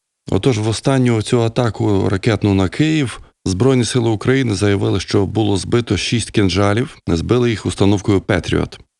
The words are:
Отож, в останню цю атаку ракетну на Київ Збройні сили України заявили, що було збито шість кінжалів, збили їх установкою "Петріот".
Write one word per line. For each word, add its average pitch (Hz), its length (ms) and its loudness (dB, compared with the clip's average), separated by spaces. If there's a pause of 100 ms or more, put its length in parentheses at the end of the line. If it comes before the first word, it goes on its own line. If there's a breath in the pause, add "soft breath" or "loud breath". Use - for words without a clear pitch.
(300)
Отож, 107 300 0
в 107 100 -2
останню 123 520 0
цю 120 200 0
атаку 110 680 0
ракетну 101 440 0
на 95 160 2
Київ 151 500 -2 (260 soft breath)
Збройні 117 400 2
сили 117 240 0
України 117 460 0
заявили, 101 440 0
що 101 260 0
було 101 320 0
збито 98 400 -2
шість - 340 -4
кінжалів, 101 680 0 (100)
збили 104 420 0
їх 107 160 -6
установкою 98 560 2
"Петріот". 82 580 -4 (200)